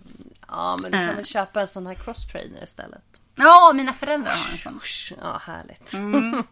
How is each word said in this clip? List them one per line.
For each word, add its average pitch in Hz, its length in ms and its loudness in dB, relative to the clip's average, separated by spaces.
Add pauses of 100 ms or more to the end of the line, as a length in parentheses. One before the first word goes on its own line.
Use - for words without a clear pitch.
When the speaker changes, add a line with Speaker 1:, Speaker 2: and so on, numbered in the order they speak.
(480)
Speaker 1:
Ja, 180 340 -6
men 185 80 -10
du 190 80 -2
kan 175 100 -4
Speaker 2:
Eh. 170 80 -6
Speaker 1:
väl 208 80 -10
köpa 202 360 -6
en 196 60 -4
sån 185 200 -12
här 185 80 -14
crosstrainer - 720 -14
istället. - 380 -20 (340)
Speaker 2:
Ja, 339 380 10
mina 262 180 -2
föräldrar 285 400 -4
har 165 200 -4
en 170 60 -10
sån. - 640 -12
Speaker 1:
Ja, - 240 -8
härligt. - 460 -16
Speaker 2:
Mm. 226 600 -2